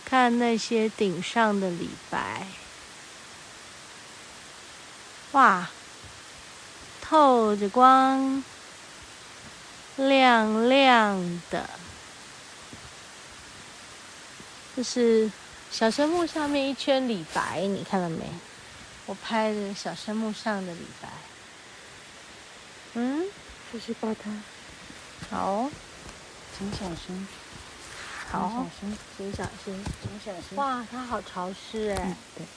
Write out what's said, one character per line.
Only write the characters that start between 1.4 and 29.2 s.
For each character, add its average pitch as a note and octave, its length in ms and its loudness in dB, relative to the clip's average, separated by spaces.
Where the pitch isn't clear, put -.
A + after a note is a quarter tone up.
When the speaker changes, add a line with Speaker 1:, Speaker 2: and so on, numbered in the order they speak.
Speaker 1:
的 F#3+ 100 0
李 F3 200 -4
白。 E3 380 -4
哇， G3 360 8
透 B3 540 8
着 G3+ 140 0
光， C4 720 8
亮 A#3+ 680 6
亮 G#3 760 6
的。 E3+ 180 -4
这 B3+ 60 -2
是 A3+ 500 4
小 A3+ 220 2
生 D4 180 2
木 E4+ 160 2
上 D4 240 -2
面 C#4 180 2
一 C#4 60 -2
圈 C4 340 2
李 F#3 260 -2
白， D#3+ 280 -2
你 G3 220 -2
看 F#3 180 0
到 F3 80 -2
没？ - 160 -6
我 G3+ 80 -8
拍 A3 400 0
的 G3+ 200 -4
小 F3 200 -8
生 G#3+ 220 -6
木 A3 180 -2
上 G3 320 -4
的 F3 80 -8
李 E3 120 -12
白。 - 80 -12
嗯？ C4 320 0
Speaker 2:
这 A#3+ 60 -10
是 A3+ 180 -8
报 A3 200 -4
他。 G#3+ 160 -10
Speaker 1:
好。 G3 400 0
Speaker 2:
请 G3 140 -6
小 G3+ 140 -6
心。 F#3 320 -10
Speaker 1:
好。 E3+ 200 -2
Speaker 2:
请 A#3+ 140 -4
小 E3+ 60 -8
心。 G#3 180 -8
Speaker 1:
请 G3 160 -8